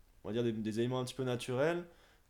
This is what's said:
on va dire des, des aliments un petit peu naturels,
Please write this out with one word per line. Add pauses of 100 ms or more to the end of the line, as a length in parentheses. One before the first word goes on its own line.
(240)
on
va
dire
des,
des
aliments
un
petit
peu
naturels, (440)